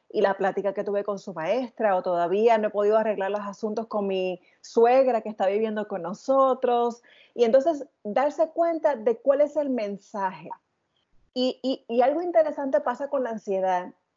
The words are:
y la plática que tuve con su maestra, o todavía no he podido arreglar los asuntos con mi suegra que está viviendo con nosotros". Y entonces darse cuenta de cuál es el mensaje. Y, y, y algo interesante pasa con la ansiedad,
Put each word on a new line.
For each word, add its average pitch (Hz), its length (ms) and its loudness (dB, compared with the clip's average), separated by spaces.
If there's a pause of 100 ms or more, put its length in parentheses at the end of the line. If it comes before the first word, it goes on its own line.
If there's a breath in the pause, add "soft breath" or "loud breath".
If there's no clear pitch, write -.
y 208 120 -2
la 196 140 2
plática 196 380 -2
que 196 120 -6
tuve 202 180 -2
con 202 160 -6
su 190 140 -14
maestra, 202 640 -2
o 185 40 0
todavía 185 560 2
no 214 120 0
he - 20 -6
podido 208 260 2
arreglar 202 340 0
los 208 100 -4
asuntos 214 460 -6
con 202 200 -4
mi 185 340 -4 (200 soft breath)
suegra 247 580 4
que 220 100 -8
está 214 180 -2
viviendo 214 420 -2
con 190 140 -6
nosotros". 247 960 0 (320 soft breath)
Y 240 100 2
entonces 269 420 2 (180)
darse 285 460 0
cuenta 320 460 0
de 220 240 0
cuál 277 220 2
es 294 160 2
el 285 120 -2
mensaje. 196 800 -6 (880)
Y, 254 260 -2
y, 262 260 -4
y 233 140 0
algo 294 220 2
interesante 302 580 0
pasa 277 280 -4
con 277 140 -2
la 233 60 -4
ansiedad, 190 640 -2 (240)